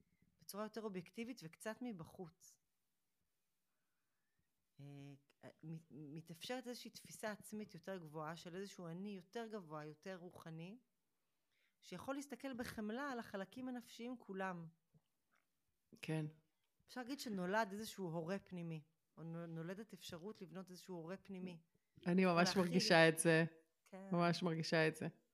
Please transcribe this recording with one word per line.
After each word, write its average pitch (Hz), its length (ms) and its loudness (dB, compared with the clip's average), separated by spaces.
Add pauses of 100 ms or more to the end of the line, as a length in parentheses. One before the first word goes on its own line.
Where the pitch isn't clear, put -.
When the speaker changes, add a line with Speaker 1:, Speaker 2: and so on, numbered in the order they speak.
(420)
Speaker 1:
בצורה 208 220 -6
יותר 214 180 -6
אובייקטיבית 220 640 -6
וקצת 220 380 -8
מבחוץ. 175 760 -10 (2250)
אה, 143 340 -12 (500)
מת-, 160 280 -10
מתאפשרת 165 760 -8
איזושהי 233 240 -10
תפיסה - 400 -8
עצמית 208 420 -10
יותר 190 240 -8
גבוהה, 156 380 -6
של 165 200 -12
איזשהו 190 320 -10
אני 190 280 -6
יותר 226 360 -8
גבוה, 156 340 -8
יותר 170 300 -10
רוחני, 170 640 -12 (1040)
שיכול 262 340 -6
להסתכל 277 380 -8
בחמלה 233 580 -4
על 240 80 -4
החלקים 220 480 -6
הנפשיים 240 520 -8
כולם. 190 480 -4 (1300)
Speaker 2:
כן. 156 240 0 (640)
Speaker 1:
אפשר 254 140 -12
להגיד 247 180 -6
שנולד 196 520 0
איזשהו 202 340 -6
הורה 170 340 -2
פנימי, 165 420 -8 (360)
או 156 60 -12
נו-, 165 240 -8
נולדת 170 460 -8
אפשרות 185 480 -12
לבנות 185 280 -12
איזשהו 185 260 -12
הורה 170 220 -8
פנימי. 185 400 -8 (500)
Speaker 2:
אני 185 160 8
Speaker 1:
יכול 180 100 8
Speaker 2:
ממש 175 140 8
Speaker 1:
להכיל 185 140 4
Speaker 2:
מרגישה 170 480 10
את 160 100 2
זה. 165 260 8 (460)
Speaker 1:
כן. 190 200 -12
Speaker 2:
ממש 170 320 6
מרגישה 160 440 4
את 156 80 2
זה. 180 120 -4 (260)